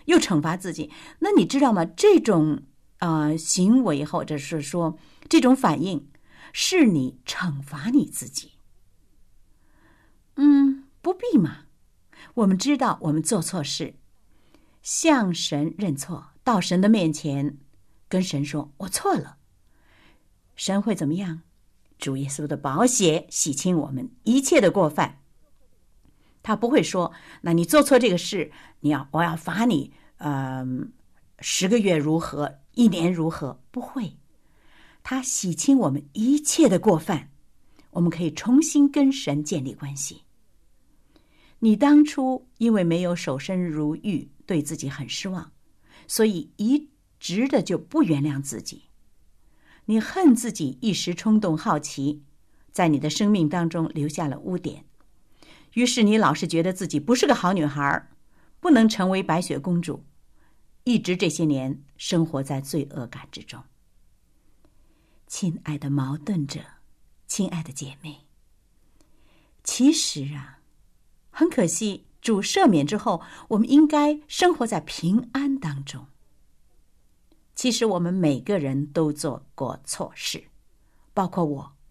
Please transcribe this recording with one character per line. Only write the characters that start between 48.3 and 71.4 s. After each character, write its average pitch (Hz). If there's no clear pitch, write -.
自 117
己。 -
你 220
恨 311
自 220
己 139
一 214
时 175
冲 214
动 196
好 156
奇， 147
在 180
你 151
的 151
生 208
命 190
当 170
中 165
留 151
下 160
了 131
污 185
点。 147
于 233
是 247
你 208
老 185
是 156
觉 165
得 180
自 185
己 151
不 143
是 247
个 285
好 185
女 170
孩 143
儿， 143
不 359
能 226
成 190
为 190
白 175
雪 147
公 175
主， -
一 240
直 180
这 185
些 -
年 135
生 170
活 143
在 135
罪 139
恶 127
感 -
之 -
中。 -
亲 -
爱 151
的 139
矛 139
盾 165
者， 139
亲 185
爱 170
的 151
姐 139
妹， 151
其 269
实 147
啊， 139
很 -